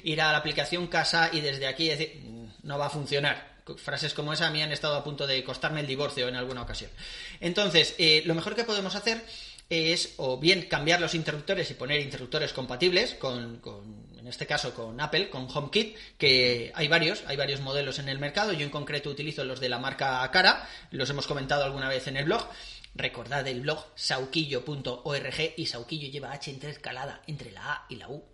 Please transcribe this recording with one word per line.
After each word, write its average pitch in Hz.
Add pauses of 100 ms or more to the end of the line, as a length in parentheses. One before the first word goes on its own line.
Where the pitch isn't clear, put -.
ir 156
a 156
la 151
aplicación 156
casa 165
y 156
desde 135
aquí 160
decir", 151 (420)
no 143
va 143
a -
funcionar. 143 (180)
Frases -
como 147
esa 160
a 160
mí 151
han 151
estado 147
a 139
punto 147
de 131
costarme 151
el 139
divorcio 131
en 127
alguna 127
ocasión. 117 (500)
Entonces, 175
eh, 156
lo 165
mejor 202
que 233
podemos 196
hacer 226 (460)
es 165
o 131
bien 170
cambiar 160
los 160
interruptores 160
y -
poner 147
interruptores 135
compatibles 175
con, 120
con, 107 (120)
en 117
este 135
caso 139
con 113
Apple, 151
con 127
HomeKit, 151 (220)
que 123
hay 151
varios, 160
hay 139
varios 139
modelos 135
en 139
el 135
mercado. 190
Yo 147
en 139
concreto 147
utilizo 147
los 127
de 127
la 123
marca 131
Cara, 185 (240)
los 135
hemos 143
comentado 143
alguna 135
vez 131
en 135
el 143
blog. 208 (460)
Recordad 127
el 123
blog 151 (100)
sauquillo 135
punto 131
org, 143
y 151
Sauquillo 139
lleva 135
H 147
intercalada 135
entre 147
la -
A -
y 123
la 80
U. 151